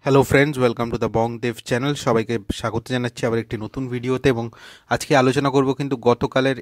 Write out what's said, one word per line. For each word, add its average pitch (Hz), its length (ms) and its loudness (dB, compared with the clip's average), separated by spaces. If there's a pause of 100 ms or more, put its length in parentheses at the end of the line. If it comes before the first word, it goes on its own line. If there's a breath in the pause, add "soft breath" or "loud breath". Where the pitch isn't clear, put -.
Hello 135 140 6
friends, 143 340 2
welcome 120 360 0
to 117 100 -6
the 110 120 -2
Bong 117 180 0 (100)
Dev 120 140 -4 (120)
channel। 135 240 -2 (120)
সবাইকে 113 300 0 (240)
স্বাগত 113 240 -4 (100)
জানাচ্ছি 123 340 -4
আবার 113 160 0
একটি 117 120 -8 (100)
নতুন 135 180 -8 (100)
ভিডিওতে 127 400 -2
এবং 117 120 -2 (480 loud breath)
আজকে - 180 -2 (100)
আলোচনা 135 340 2
করব 135 140 4 (100)
কিন্তু 139 160 -2 (140)
গতকালের 131 520 0